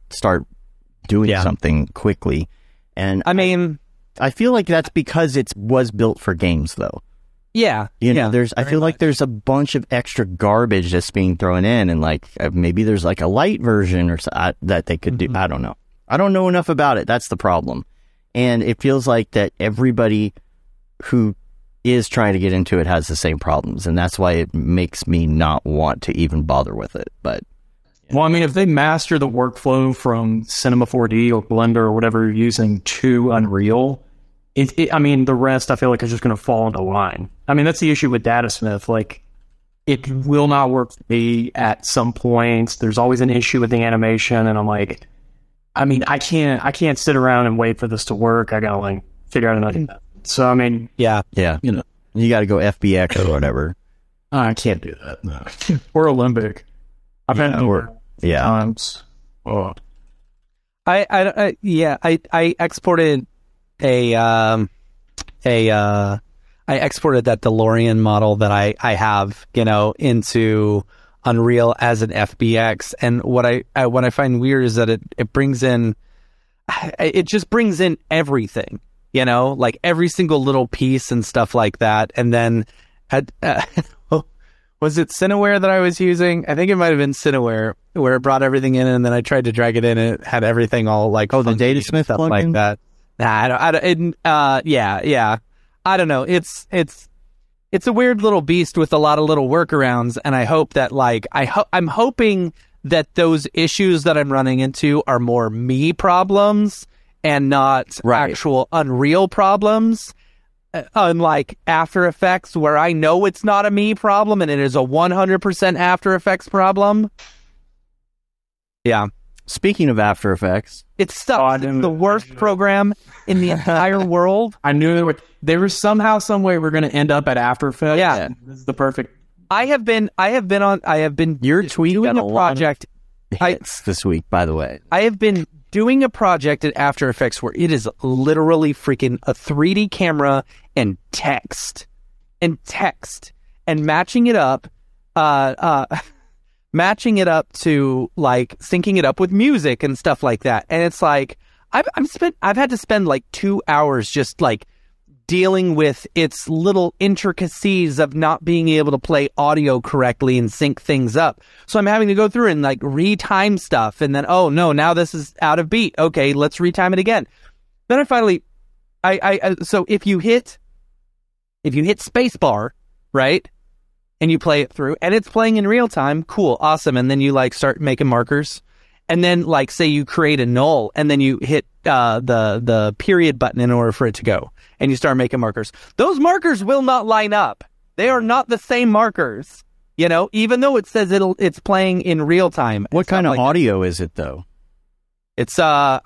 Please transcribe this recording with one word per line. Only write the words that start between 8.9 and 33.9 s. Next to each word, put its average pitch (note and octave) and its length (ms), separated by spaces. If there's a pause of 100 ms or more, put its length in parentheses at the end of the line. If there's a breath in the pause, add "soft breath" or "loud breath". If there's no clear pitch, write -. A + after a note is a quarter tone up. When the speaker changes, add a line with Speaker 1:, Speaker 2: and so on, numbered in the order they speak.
Speaker 2:
much. - 40
Speaker 1:
there's D3+ 240
a C#3 40
bunch C3+ 500
of B2 140
extra A#2+ 360
garbage G2+ 640
that's F2 180
being F#2 280
thrown F2+ 260
in, G#2+ 240
and, D#2+ 140
like, D#2 240 (120)
uh, - 140
maybe F2 300
there's, G#2+ 220
like, E2+ 180
a D#2+ 60
light D3+ 340
version F#2 480
or D#2+ 80
so, - 140
I, F2 200 (100)
that E2+ 240
they E2 120
could - 180
do. F#2 120
Speaker 2:
Mm-hmm. - 80
Speaker 1:
I F#2 100
don't - 160
know. G#1+ 120 (340)
I C#3 100
don't G3 160
know F#3 140
enough F3+ 200
about C#3 300
it. - 80
That's A#2+ 220
the A2 80
problem. C#2+ 500 (480)
And B2 280
it A2 200
feels C3+ 240
like A#2 240
that G2+ 280
everybody G#2+ 760 (720)
who A2 300 (480)
is B2 280
trying G#2 240
to F#2 40
get F#2 140
into F#2 260
it D#2+ 80
has E2+ 200
the D2+ 100
same D#2 220
problems, D#2+ 480
and E2+ 100
that's F2 220
why F2+ 140
it E2 200
makes E2+ 540
me E2+ 200
not D#2 380
want D2+ 380
to - 160
even D2+ 240
bother C2+ 320
with G#1 200
it. - 140 (140)
But - 200 (680)
Speaker 3:
Well, C#3+ 140
I D#3+ 40
mean, E3+ 140
if C#3+ 100
they F#3+ 140
master D#3 520
the C#3 100
workflow B2+ 680
from A2+ 480
Cinema B2 400
four A#2 240
D A#2 240
or A2 100
Blender A2+ 340
or A2 160
whatever A2+ 320
you're G#2+ 100
using A2 480
to B2 500
Unreal, A2 720 (520)